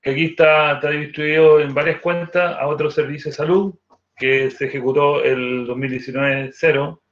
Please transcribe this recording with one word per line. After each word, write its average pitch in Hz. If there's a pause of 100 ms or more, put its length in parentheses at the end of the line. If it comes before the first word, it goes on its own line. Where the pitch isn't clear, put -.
que 139
aquí 147
está, 156
está 147
distribuido 151
en 139
varias 160
cuentas 175
a 139
otro 151
servicio 151
de -
salud 185 (420)
que 135
se 135
ejecutó 139
el 127
dos 123
mil 135
diecinueve 135
cero. 147